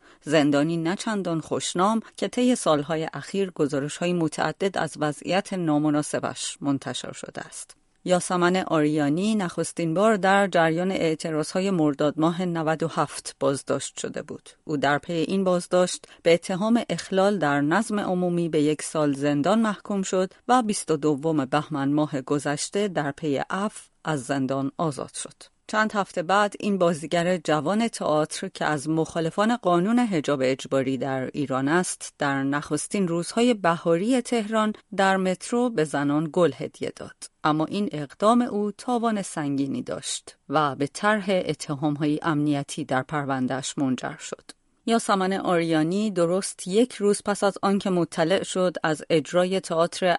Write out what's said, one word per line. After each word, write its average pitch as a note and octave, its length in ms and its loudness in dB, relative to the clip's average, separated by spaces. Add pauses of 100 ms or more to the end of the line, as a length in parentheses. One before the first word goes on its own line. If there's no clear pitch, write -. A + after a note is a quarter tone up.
(220)
زندانی D3+ 540 4
نه E3 200 -2
چندان F3+ 440 -2
خوشنام F3+ 600 0 (160)
که G3+ 120 -2
طی B3 260 2
سال‌های D#3 580 0
اخیر F#3+ 380 -4
گزارش‌های D3 640 -2
متعدد E3 680 0
از E3 220 -2
وضعیت E3+ 520 -2
نامناسبش D3+ 1080 0
منتشر C#3 520 -4
شده - 280 -12
است. - 360 -16 (300)
یاسمن F3+ 500 2
آریانی D#3 760 2
نخستین E3+ 600 -2
بار G#3+ 220 4
در G3 300 4
جریان E3+ 440 2
اعتراض‌های E3 800 -2
مرداد D3+ 460 2
ماه E3 280 0
نود D#3+ 380 -2
و E3 60 -2
هفت - 520 -4
بازداشت C#3 600 -2
شده - 220 -8
بود. - 280 -16 (140)
او D#3 120 -4
در C#3 220 2
پی - 140 -8
این F#3 320 -2
بازداشت F3+ 600 0 (180)
به E3+ 120 6
اتهام G3+ 540 0
اخلال F#3+ 500 2
در C#3+ 220 2
نظم G3 400 0
عمومی F3+ 480 0
به D3+ 140 2
یک D3+ 200 2
سال D3+ 300 0
زندان D3 480 2
محکوم G#3 420 -2
شد F#3+ 300 0 (160)
و B3+ 140 6
بیست G3+ 280 -2
و D#3+ 60 2
دوم D3+ 480 0
بهمن C#3+ 480 0
ماه D3 280 0
گذشته D3 680 -2
در D#3 240 -2
پی C#3+ 240 -2
عفو F#3+ 520 -4 (160)
از D3+ 200 -2
زندان C3+ 540 -2
آزاد - 360 -4
شد. - 400 -14 (120)
چند G#3+ 260 0
هفته F#3+ 300 -2
بعد G3+ 380 2
این G3+ 180 0
بازیگر E3+ 580 2
جوان E3 520 0
تئاتر D#3 680 -2
که - 100 -6
از D3+ 240 -2
مخالفان E3 680 0
قانون F3+ 420 2
حجاب D#3 460 0
اجباری C3+ 540 0
در C3 340 -4
ایران C3+ 360 -2
است، - 500 -2
در C#3 240 0
نخستین D3+ 680 -2
روزهای G3 460 0
بهاری F3+ 640 2
تهران G#3+ 520 0 (240)
در F#3+ 200 4
مترو F#3+ 540 0
به D#3 140 2
زنان D3 480 0
گل E3 220 2
هدیه - 420 -8
داد. - 200 -14 (280)
اما D#3 200 2
این G3+ 280 -2
اقدام G3+ 500 2
او G#3 300 -2
تاوان A3+ 500 -2
سنگینی C#3 600 -4
داشت - 540 -8 (120)
و C#3+ 260 2
به C#3 120 -2
طرح G#3 420 0
اتهام‌های D3+ 960 -2
امنیتی D3 600 0
در C3 180 0
پرونده‌اش C3 760 -4
منجر C3+ 400 -2
شد. - 320 -14 (360)
یاسمن G3+ 460 2
آریانی E3+ 760 2
درست F3 560 -2
یک G#3+ 260 2
روز G3+ 320 0
پس G3+ 200 -2
از G3 180 0
آنکه G3 280 0
مطلع F3 520 2
شد F3+ 400 -2
از D#3 280 0
اجرای F3+ 500 2
تئاتر F3 580 2